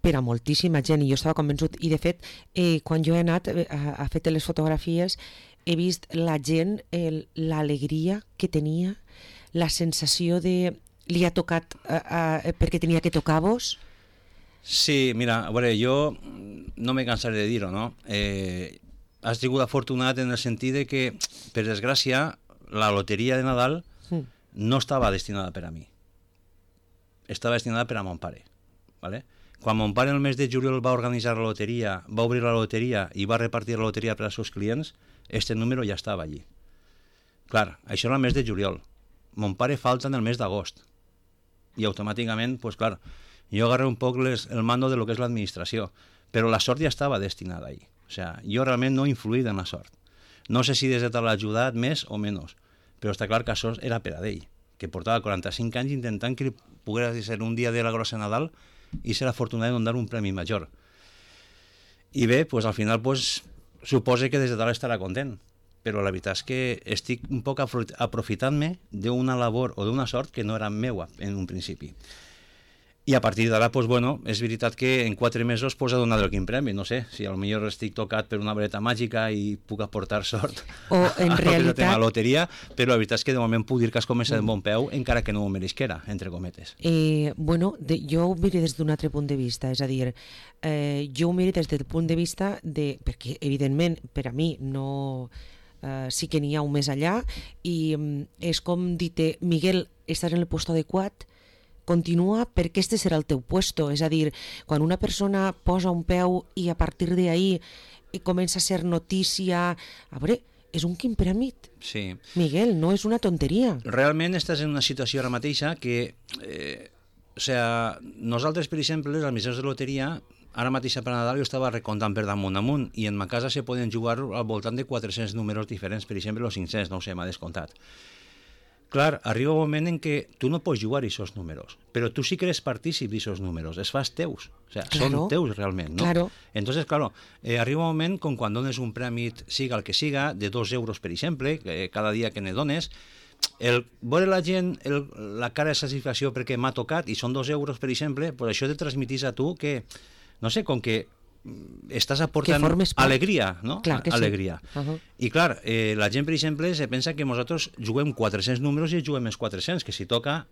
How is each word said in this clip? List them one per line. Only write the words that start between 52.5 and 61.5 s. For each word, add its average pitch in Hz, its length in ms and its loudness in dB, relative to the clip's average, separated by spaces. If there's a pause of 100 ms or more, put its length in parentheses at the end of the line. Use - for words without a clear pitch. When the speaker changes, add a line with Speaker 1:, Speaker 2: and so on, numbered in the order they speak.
Speaker 2:
però 104 120 -2
està 104 160 -4
clar 113 160 2
que 117 80 -2
això 113 300 -2
era 117 180 -2
per 82 160 -8
a 90 100 -6
ell, 92 200 -6 (320)
que 92 100 -8
portava 101 340 -2
quaranta-cinc 101 540 -4
anys 135 160 -2
intentant 120 440 -4
que 139 80 -4
li 123 100 -4 (300)
poguera 117 280 0 (100)
ser 107 200 -4
un 113 120 -2
dia 120 180 0
de 117 100 0
la 113 100 2
Grossa 113 260 -2
Nadal 110 320 -2 (540)
i 113 100 -2
ser 131 140 0
afortunat 117 400 -2
en 123 60 2
donar 117 220 0
un 113 120 -2
premi 104 240 -2
major. 90 360 -4 (1400)